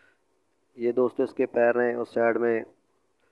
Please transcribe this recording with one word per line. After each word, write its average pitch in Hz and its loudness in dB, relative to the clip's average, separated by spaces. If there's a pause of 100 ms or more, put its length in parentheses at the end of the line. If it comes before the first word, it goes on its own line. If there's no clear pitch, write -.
(760)
ये 120 -2
दोस्तों, 127 0
इसके 127 -4
पैर 120 2
हैं, 120 0
उस 117 -8
साइड 117 2
में 117 -2 (680)